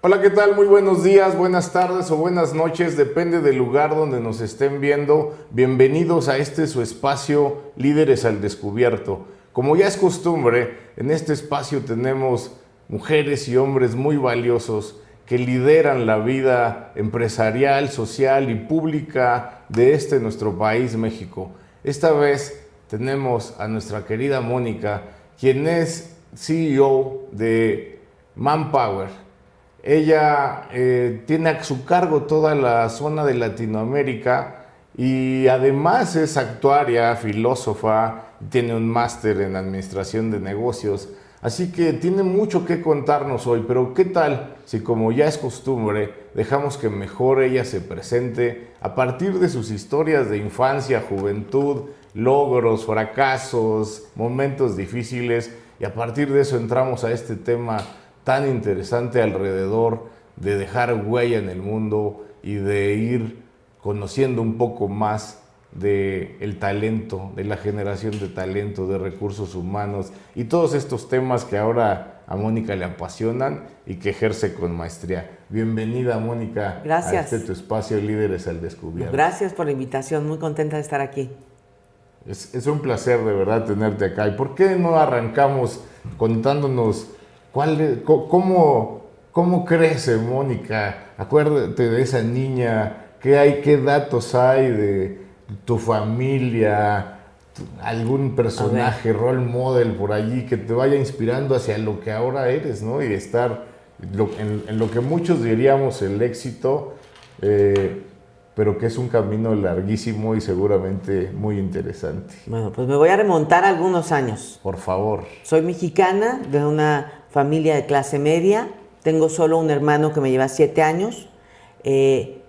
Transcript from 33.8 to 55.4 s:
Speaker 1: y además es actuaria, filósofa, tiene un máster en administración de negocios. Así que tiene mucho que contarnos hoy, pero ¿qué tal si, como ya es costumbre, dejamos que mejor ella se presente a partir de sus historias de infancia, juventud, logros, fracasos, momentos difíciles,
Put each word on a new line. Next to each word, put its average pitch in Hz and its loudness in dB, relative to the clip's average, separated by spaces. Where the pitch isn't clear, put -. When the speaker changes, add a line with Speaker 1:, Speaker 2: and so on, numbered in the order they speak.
Speaker 1:
y 131 2
además 151 2
es 156 0
actuaria, 120 2
filósofa, 110 -2
tiene 120 0
un 113 0
máster 113 0
en 95 -2
administración 95 -4
de 107 -4
negocios. 101 -4
Así 175 -4
que 170 2
tiene 185 0
mucho 190 0
que 170 -2
contarnos 139 0
hoy, 117 2
pero 127 0
¿qué 190 4
tal 156 -2
si, 113 -6
como 113 0
ya 147 4
es 151 -2
costumbre, 110 -2
dejamos 135 -2
que 117 -2
mejor 127 0
ella 127 2
se 98 -6
presente 117 -4
a - -6
partir 139 -2
de 180 2
sus 120 -4
historias 139 0
de 104 -2
infancia, 123 0
juventud, 107 -2
logros, 120 2
fracasos, 110 -2
momentos 127 -2
difíciles, 117 -4